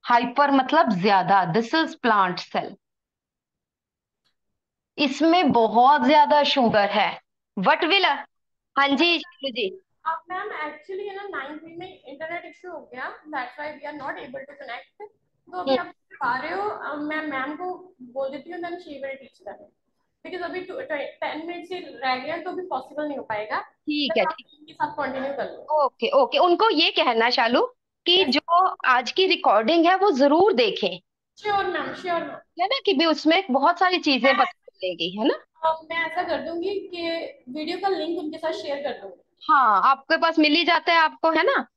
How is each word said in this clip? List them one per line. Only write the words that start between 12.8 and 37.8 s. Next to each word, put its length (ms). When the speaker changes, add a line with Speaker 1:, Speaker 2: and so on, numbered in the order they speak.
Speaker 2:
गया, 140
that's 340
why 140
we 120
are 120
not 220
able 260
to 140
connect। 420
तो 560
अभी 180
Speaker 1:
हम्म। 140
Speaker 2:
आप 60
पा 240
रहे 160
हो, 160
अब 300
मैं 220
मैम 340
को 460
बोल 280
देती 220
हूँ, 80
then 140
she 220
will 260
teach 260
them। 180
Because 200
अभी 160
टू, 200
टेन 680
minutes 240
ही 80
रह 360
गए 160
हैं, 120
तो 60
अभी 120
पॉसिबल 460
नहीं 100
हो 60
पाएगा। 360
Speaker 1:
ठीक 540
Speaker 2:
तो 60
Speaker 1:
है, 60
Speaker 2:
आप 60
Speaker 1:
ठीक। 160
Speaker 2:
इनके 140
साथ 200
continue 400
कर 120
लो। 400
Speaker 1:
ओके, 240
ओके, 280
उनको 320
ये 220
कहना 380
Shalu 360
कि 160
Speaker 2:
यस। 60
Speaker 1:
जो 380
आज 260
की 160
recording 580
है 100
वो 160
जरूर 420
देखें। 460
Speaker 2:
Sure 280
ma'am, 300
sure 260
ma'am। 140
Speaker 1:
है 60
ना, 180
कि 80
भी 120
उसमें 460
बहुत 280
सारी 200
चीजें 280
Speaker 2:
मैं 100
Speaker 1:
पता 140
चलेगी, 680
है 80
ना? 80
Speaker 2:
अब 220
मैं 60
ऐसा 260
कर 180
दूंगी 380
कि 320
video 280
का 100